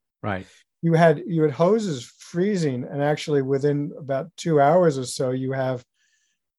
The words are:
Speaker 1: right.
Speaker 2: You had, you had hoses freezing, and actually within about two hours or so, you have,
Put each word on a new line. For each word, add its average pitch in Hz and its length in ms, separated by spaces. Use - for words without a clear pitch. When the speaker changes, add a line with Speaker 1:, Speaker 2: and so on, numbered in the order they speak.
Speaker 1:
right. 95 240
Speaker 2:
You 165 100
had, 160 300
you 165 180
had 151 100
hoses 175 520
freezing, 170 640
and 143 180
actually 147 400
within 143 560
about 135 400
two 156 240
hours 156 380
or 127 60
so, 127 260
you 131 220
have, 131 320